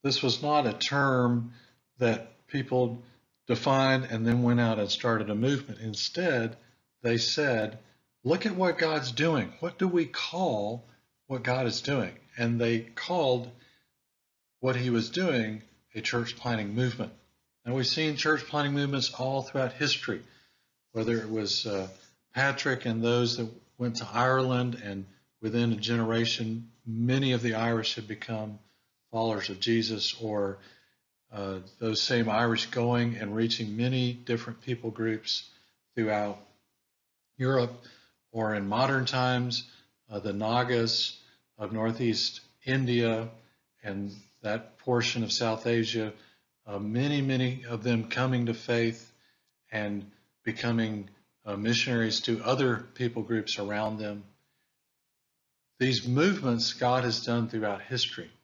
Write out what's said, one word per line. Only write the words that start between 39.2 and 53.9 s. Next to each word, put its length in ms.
uh, 100
the 140
Nagas 840
of 160
Northeast 680
India 640
and 280
that 380
portion 440
of 80
South 360
Asia, 460
uh, 140
many, 420
many 480
of 140
them 260
coming 380
to 60
faith 580
and 380
becoming, 680
uh, 100
missionaries 680
to 220
other 500
people 300
groups 360
around 380